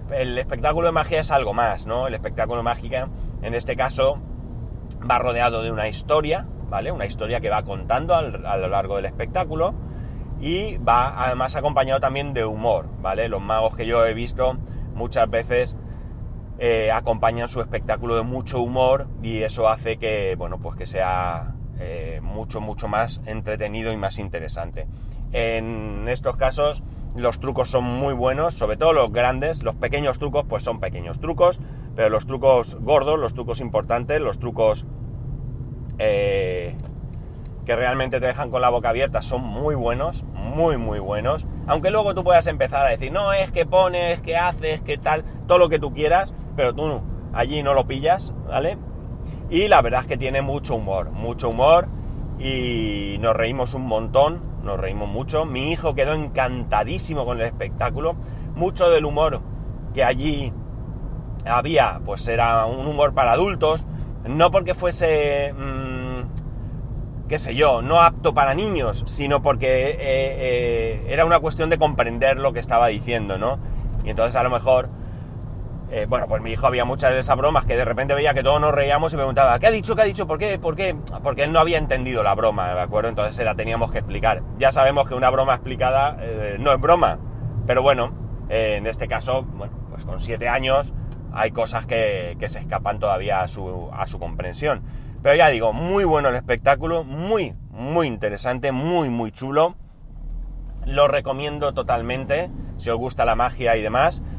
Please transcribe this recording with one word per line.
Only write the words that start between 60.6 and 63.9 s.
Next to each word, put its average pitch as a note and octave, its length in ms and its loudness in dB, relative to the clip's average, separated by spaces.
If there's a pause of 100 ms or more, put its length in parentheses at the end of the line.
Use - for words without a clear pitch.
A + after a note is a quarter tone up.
había, A#2+ 600 2
pues G2+ 220 -6
era A#2 400 4
un C3 200 -2
humor D3 280 2
para B2 180 4
adultos, D#3+ 540 2 (380)